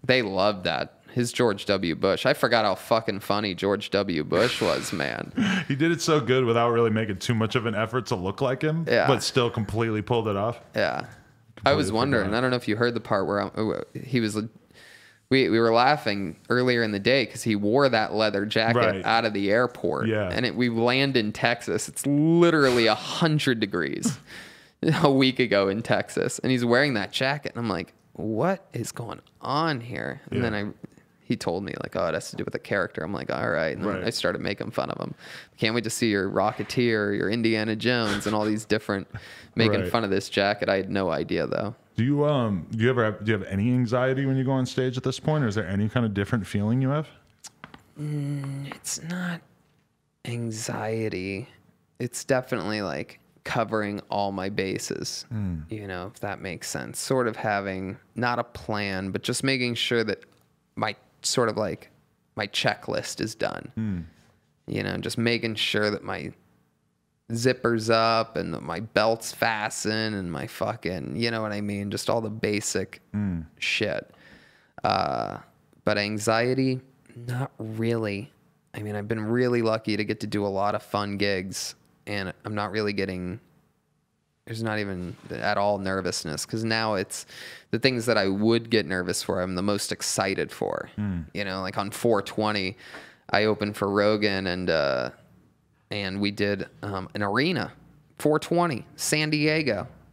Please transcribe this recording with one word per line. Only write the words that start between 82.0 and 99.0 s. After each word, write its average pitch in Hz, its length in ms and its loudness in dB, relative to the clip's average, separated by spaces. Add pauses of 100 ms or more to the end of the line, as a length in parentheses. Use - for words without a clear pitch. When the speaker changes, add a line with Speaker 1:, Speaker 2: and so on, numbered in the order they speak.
Speaker 1:
and 98 260 -6 (120)
I'm 107 100 -8
not 104 180 -4
really 104 200 -2
getting, 92 480 -4 (1040)
there's 113 180 -8
not 110 160 -2
even 92 380 -6 (140)
at 101 260 -2
all 101 220 0
nervousness, 92 640 -4
'cause 113 200 -6
now 113 300 0
it's - 300 -4 (460)
the 120 80 0
things 123 280 2
that 113 120 4
I 98 100 2
would 113 400 2
get 110 160 4
nervous 90 380 -2
for, 95 180 -2
I'm 92 140 -2
the 90 80 -2
most 101 300 -2
excited 95 600 -2
for. 50 460 -4
Speaker 2:
Mm. 95 340 -2
Speaker 1:
You 101 120 -4
know, 95 180 -4
like, 92 160 -4
on 101 120 -2
four 110 300 2
twenty, 104 560 -2 (540)
I 104 140 6
opened 104 320 0
for 98 120 0
Rogan, 101 580 2
and, 90 220 -2
uh, 69 420 2 (800)
and 101 300 -4
we 101 100 0
did, 101 360 -2 (160)
um, 98 320 -6
an 107 80 -2
arena, 120 500 0 (460)
four 151 200 4
twenty, 170 480 0 (100)
San 156 340 0